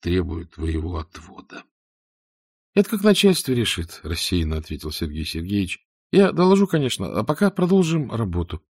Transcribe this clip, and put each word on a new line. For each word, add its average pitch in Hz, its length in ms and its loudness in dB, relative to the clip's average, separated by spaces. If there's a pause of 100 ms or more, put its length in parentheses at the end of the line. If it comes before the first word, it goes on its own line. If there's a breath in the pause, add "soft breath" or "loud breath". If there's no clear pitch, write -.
Требую 85 480 -2
твоего 80 500 -4
отвода. — - 640 -16 (1080)
Это - 160 4
как 208 140 -4
начальство 196 480 4
решит, — 104 500 -2
рассеянно 80 540 -2
ответил 78 340 -8
Сергей 78 340 -6
Сергеевич. — 90 640 -4 (240)
Я 190 220 6
доложу, 185 340 4
конечно, 135 400 -2
а 76 160 -2
пока 156 280 0
продолжим 165 600 2
работу. 87 540 -4 (140)